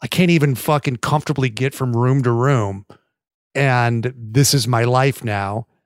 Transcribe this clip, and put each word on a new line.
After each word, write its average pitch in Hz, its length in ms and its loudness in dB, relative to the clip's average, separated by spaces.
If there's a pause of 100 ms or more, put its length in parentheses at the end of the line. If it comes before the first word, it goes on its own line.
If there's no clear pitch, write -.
"I 127 60 -8
can't 180 240 2
even 143 240 2
fucking 143 420 -2
comfortably 139 520 -2
get 131 260 -4
from 123 200 -2
room 127 280 2
to 123 80 2
room. 117 540 0 (680)
And 120 640 0
this 120 380 0
is 120 140 0
my 120 180 2
life 127 380 0
now." 104 440 -4 (180)